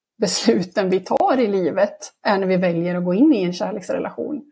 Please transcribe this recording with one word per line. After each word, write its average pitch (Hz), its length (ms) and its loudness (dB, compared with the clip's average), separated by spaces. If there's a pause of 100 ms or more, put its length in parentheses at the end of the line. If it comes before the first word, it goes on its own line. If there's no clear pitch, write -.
(180)
besluten 196 720 0
vi 190 100 2
tar 285 400 0
i 226 60 2
livet 196 500 0 (260)
är 202 160 0
när 190 80 -2
vi 185 100 2
väljer 175 380 0
att 180 100 -2
gå 180 100 0
in 285 200 6
i 196 80 0
en 180 100 0
kärleksrelation 185 1000 -6